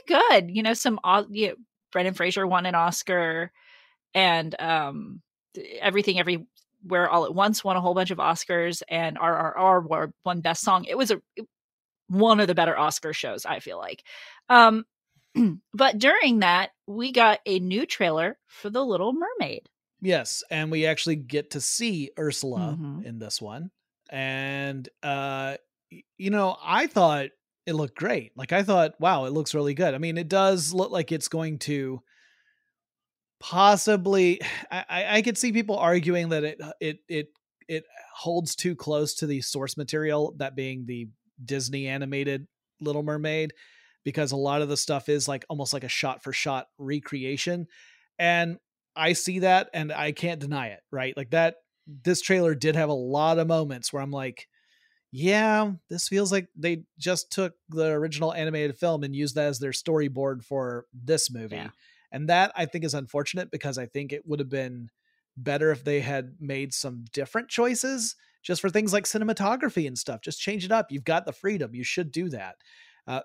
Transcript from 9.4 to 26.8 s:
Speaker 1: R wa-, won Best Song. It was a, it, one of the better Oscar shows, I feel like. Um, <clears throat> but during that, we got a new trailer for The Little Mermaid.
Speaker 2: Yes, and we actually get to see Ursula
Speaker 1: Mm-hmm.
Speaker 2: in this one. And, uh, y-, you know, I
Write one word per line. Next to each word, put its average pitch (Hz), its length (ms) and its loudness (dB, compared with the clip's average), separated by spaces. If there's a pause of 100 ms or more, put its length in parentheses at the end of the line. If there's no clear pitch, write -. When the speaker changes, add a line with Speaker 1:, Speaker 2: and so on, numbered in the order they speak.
Speaker 1:
R 185 240 6
wa-, 160 260 -2 (180)
won 175 160 -2
Best 165 220 0
Song. 185 220 4
It - 140 -2
was 254 140 2
a, 180 80 0 (160)
it, 226 100 -12 (640)
one 208 320 6
of 208 80 6
the 180 60 2
better 165 220 4
Oscar 156 360 0
shows, 117 340 -6
I 131 140 -4
feel 90 180 -12
like. - 240 -12 (460)
Um, 226 360 8 (500)
<clears throat> 196 280 2 (100)
but 254 260 4
during 269 420 4
that, 180 300 4 (160)
we 233 260 -6
got 233 340 8
a 190 140 2
new 185 260 0
trailer 170 500 0 (100)
for - 220 -14
The 247 160 -2
Little 208 280 0
Mermaid. 339 560 -4 (320)
Speaker 2:
Yes, 170 500 0
and 156 200 -2
we 156 140 0
actually 156 320 0
get 147 360 -4
to 143 80 -8
see 170 580 -2
Ursula 151 600 -4
Speaker 1:
Mm-hmm. 151 280 -8
Speaker 2:
in 117 140 -10
this 107 200 -6
one. 123 300 -12 (400)
And, 135 800 -6 (140)
uh, 139 540 -4 (340)
y-, - 120 -20 (160)
you 190 120 -4
know, 196 320 2
I 185 260 2